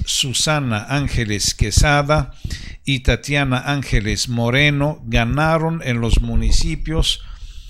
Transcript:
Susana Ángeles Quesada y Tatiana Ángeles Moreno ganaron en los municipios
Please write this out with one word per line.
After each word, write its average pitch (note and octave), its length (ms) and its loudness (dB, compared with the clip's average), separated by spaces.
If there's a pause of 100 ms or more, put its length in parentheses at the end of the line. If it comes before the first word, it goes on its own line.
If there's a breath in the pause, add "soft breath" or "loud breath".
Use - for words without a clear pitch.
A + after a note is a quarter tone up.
Susana C3 840 -2
Ángeles A#2+ 640 0
Quesada D3 800 2 (520 loud breath)
y C3+ 160 0
Tatiana C3 600 0 (100)
Ángeles A2+ 580 -2
Moreno C#3 760 0
ganaron D#3 760 0
en A#2+ 160 -2
los A#2 220 2
municipios C#3+ 1000 2 (480 loud breath)